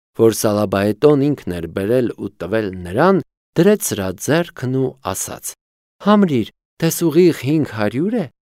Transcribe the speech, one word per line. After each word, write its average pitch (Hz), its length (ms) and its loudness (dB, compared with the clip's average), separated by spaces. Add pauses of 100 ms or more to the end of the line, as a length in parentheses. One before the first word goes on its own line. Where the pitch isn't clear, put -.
(180)
որ 113 140 6
Սալաբաետոն 104 920 2
ինքն 127 300 -4
էր 82 140 -8
բերել 104 440 -2
ու 107 180 -10
տվել 101 460 -4
նրան, 120 420 0 (380)
դրեց 202 260 4
սրա 98 320 -4
ձեռքն 139 600 -4
ու 131 140 0 (140)
ասաց. - 500 -8 (480)
"Համրիր, 190 480 2 (320)
տես 160 200 0
ուղիղ 170 380 4
հինգ 143 320 0
հարյուր 117 440 -2
է"։ 190 120 -4 (280)